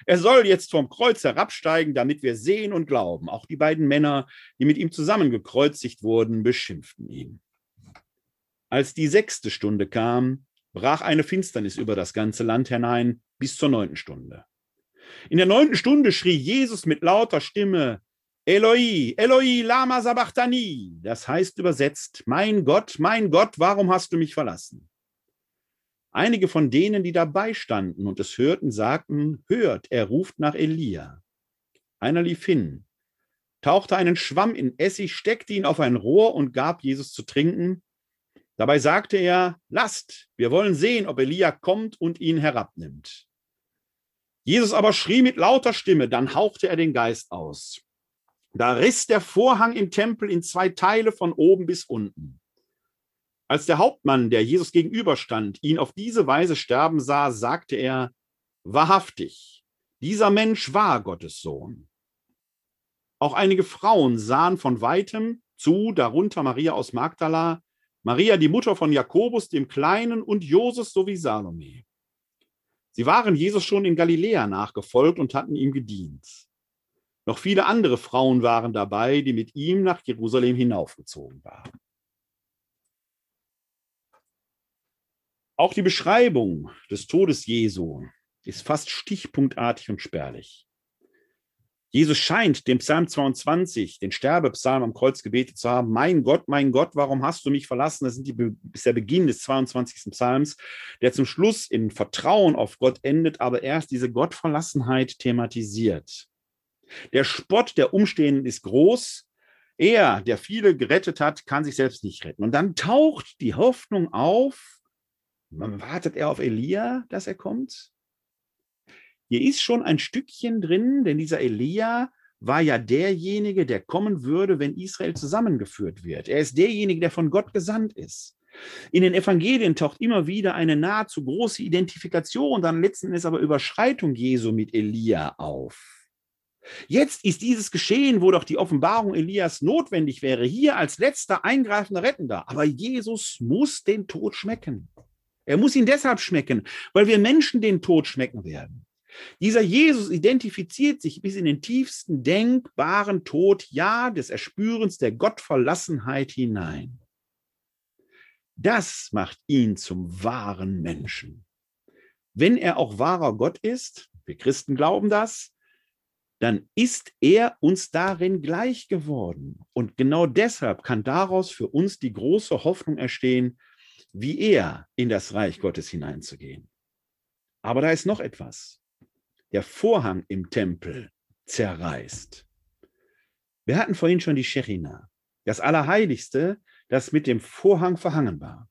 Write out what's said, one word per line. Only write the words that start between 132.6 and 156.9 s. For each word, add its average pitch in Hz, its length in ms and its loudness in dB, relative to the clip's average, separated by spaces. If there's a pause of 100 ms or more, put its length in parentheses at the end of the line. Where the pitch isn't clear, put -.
dann 165 200 0
letzten 190 260 -2
Endes 175 180 -4
aber 160 140 -2
Überschreitung 156 760 0
Jesu 120 360 -2
mit 110 220 -4
Elia 107 640 -2
auf. 67 720 -12 (800)
Jetzt 277 340 2
ist 190 180 0
dieses 220 300 -2
Geschehen, 240 480 2
wo 185 120 6
doch 175 120 4
die - 140 -6
Offenbarung 190 580 0
Elias 175 460 -2
notwendig 165 600 0
wäre, 127 240 0
hier 254 300 2
als - 240 -2
letzter 214 460 -2
eingreifender 208 580 0
Rettender. 123 460 -4
Aber 147 160 -2
Jesus 214 760 -4
muss 175 440 -2
den 202 240 -2
Tod 202 280 -6
schmecken. 190 540 -10 (560)
Er 143 100 0
muss 254 220 4
ihn 240 80 6
deshalb 269 340 2
schmecken, 139 480 -2 (240)
weil 202 160 6
wir 220 100 6
Menschen 247 440 4
den 202 200 2
Tod 160 260 4
schmecken 127 360 -6
werden. 78 420 -14 (560)
Dieser 220 200 4
Jesus 226 480 4
identifiziert 226 920 0
sich - 200 -8
bis 196 140 -6
in 185 100 -4
den 147 160 0
tiefsten 226 640 -4
denkbaren 202 1000 0
Tod, 196 440 2
ja, 214 400 0
des 165 200 -6
Erspürens 220 680 -4
der 117 140 0
Gottverlassenheit 135 1200 -2
hinein. 98 680 -6 (1600)